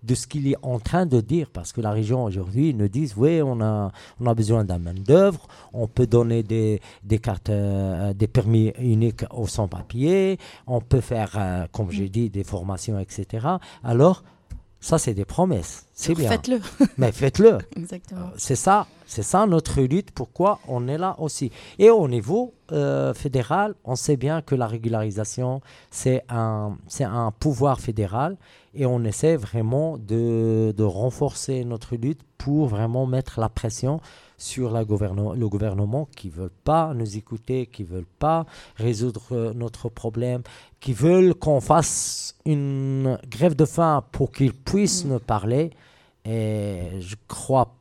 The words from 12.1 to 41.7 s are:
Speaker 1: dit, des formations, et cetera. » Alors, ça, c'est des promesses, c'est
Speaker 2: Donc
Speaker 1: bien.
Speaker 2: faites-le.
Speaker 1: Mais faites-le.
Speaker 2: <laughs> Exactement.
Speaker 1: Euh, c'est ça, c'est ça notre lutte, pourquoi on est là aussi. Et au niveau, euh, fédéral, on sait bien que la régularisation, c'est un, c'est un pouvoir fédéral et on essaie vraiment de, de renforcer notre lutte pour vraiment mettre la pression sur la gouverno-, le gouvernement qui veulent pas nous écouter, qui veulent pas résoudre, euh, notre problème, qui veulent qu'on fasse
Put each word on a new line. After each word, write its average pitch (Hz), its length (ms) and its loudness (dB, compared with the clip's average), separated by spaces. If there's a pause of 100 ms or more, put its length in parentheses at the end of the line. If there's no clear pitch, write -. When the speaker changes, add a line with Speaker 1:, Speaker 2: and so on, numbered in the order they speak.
Speaker 1:
dit, 113 180 -2
des 98 160 -6
formations, 98 540 -6
et 95 100 -6
cetera. » 113 520 -4 (220)
Alors, 127 420 4 (540)
ça, - 200 0
c'est 117 160 -2
des 98 100 -2
promesses, 160 720 -2
c'est - 140 -6
Speaker 2:
Donc 165 100 0
Speaker 1:
bien. 135 100 2
Speaker 2:
faites-le. 233 320 0 (380)
Speaker 1:
Mais 123 140 4
faites-le. 165 540 6
Speaker 2:
<laughs> - 100 -16
Exactement. 180 460 -12
Speaker 1:
Euh, 180 140 -12
c'est - 200 -2
ça, 190 320 2 (180)
c'est - 160 -10
ça 196 240 2
notre 160 340 2
lutte, 139 300 0
pourquoi 185 560 -2
on 123 220 -4
est 147 100 -4
là 185 220 -4
aussi. 143 320 -6 (260)
Et 202 100 10
au 208 200 6
niveau, 139 440 -2 (200)
euh, 139 420 0
fédéral, 156 680 -2
on 123 100 -4
sait 143 220 0
bien 147 260 -2
que 139 140 -2
la 123 100 0
régularisation, 113 960 -4 (320)
c'est 127 360 0
un, 110 480 -2 (120)
c'est - 160 -4
un 113 260 -2
pouvoir 135 480 0
fédéral 113 580 -2 (380)
et 143 100 -2
on 123 200 2
essaie 156 320 2
vraiment 117 640 -2
de, 113 800 0
de 107 60 2
renforcer 127 840 -2
notre 120 300 -6
lutte 127 280 -4 (140)
pour 147 300 0
vraiment 117 400 0
mettre 127 320 -4
la 110 120 0
pression 127 500 -4 (380)
sur 127 340 -6
la 113 120 0
gouverno-, 104 500 -2
le 117 140 -2
gouvernement 104 680 -2
qui - 120 -12
veulent 87 220 -10 (140)
pas 160 300 2
nous 110 220 -4
écouter, 117 500 -6
qui 107 180 -14
veulent 90 220 -10 (120)
pas 160 280 0 (300)
résoudre, 113 460 -2 (100)
euh, 113 220 -2
notre 117 340 -8
problème, 120 540 -4 (380)
qui 135 140 -2
veulent 175 400 6
qu'on 143 260 2
fasse - 760 0 (120)